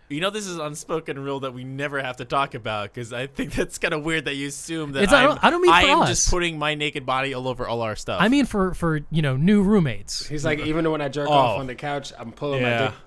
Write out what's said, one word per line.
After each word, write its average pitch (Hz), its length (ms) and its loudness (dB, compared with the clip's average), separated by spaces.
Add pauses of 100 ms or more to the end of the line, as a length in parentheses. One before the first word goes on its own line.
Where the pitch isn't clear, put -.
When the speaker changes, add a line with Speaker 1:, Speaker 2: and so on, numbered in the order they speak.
Speaker 1:
You 147 120 -6
know, 196 80 0
this 208 180 -6
is 175 80 -8
an 160 60 -6
unspoken 151 580 -6
rule 139 220 -6
that 131 120 -6
we 127 120 -12
never 139 360 -4
have 127 160 -6
to 131 80 -10
talk 139 300 0
about, 107 380 -6
'cause 117 180 -10
I 123 160 -6
think - 240 -8
that's - 260 -4
kinda 165 220 -2
weird 160 240 -2
that 143 120 -4
you 139 120 -6
assume 151 460 -8
that 139 100 2
Speaker 2:
It's, 196 80 4
I 247 120 8
don't, 294 100 6
Speaker 1:
I'm, - 80 -6
Speaker 2:
I 247 80 6
don't 349 120 2
mean 359 120 6
Speaker 1:
I 180 80 8
Speaker 2:
for 190 80 6
Speaker 1:
am 320 140 6
Speaker 2:
us. 151 40 4
Speaker 1:
just - 220 2
putting 175 280 0
my 151 180 0
naked 147 300 -4
body 131 280 -2
all 127 120 -6
over 120 220 -4
all 117 140 -2
our 107 160 -4
stuff. 101 240 -4
Speaker 2:
I 208 80 4
mean 277 160 4
for, 190 280 0
for, 156 280 0 (100)
you 156 100 2
know, 135 140 2
new 196 280 4
roommates. 175 600 0
Speaker 3:
He's 151 200 -4
like, 151 140 0
"Even 156 300 0
when 151 120 -2
I 143 80 -4
jerk 143 180 -4
off 135 300 4
Speaker 1:
Oh. - 20 -4
Speaker 3:
on 131 80 -6
the 123 80 -8
couch, 143 420 -8
I'm 117 140 -14
pulling 139 300 -4
my 123 80 0
Speaker 1:
Yeah. 117 160 0
Speaker 3:
dick, 107 80 -4 (140)